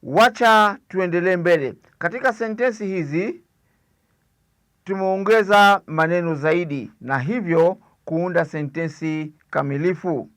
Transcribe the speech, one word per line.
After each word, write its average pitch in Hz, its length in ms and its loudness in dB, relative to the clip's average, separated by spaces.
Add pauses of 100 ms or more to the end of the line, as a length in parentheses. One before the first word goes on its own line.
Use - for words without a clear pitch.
Wacha 214 760 4 (100)
tuendelee 180 480 0
mbele. 165 380 2 (240)
Katika 240 340 -2
sentensi 220 540 -4
hizi 185 540 -4 (1400)
tumeongeza 196 1000 2
maneno 165 480 0
zaidi 147 680 -4
na 131 180 -4
hivyo 170 600 0 (260)
kuunda 170 400 -2
sentensi 156 880 -6 (180)
kamilifu. 143 880 -4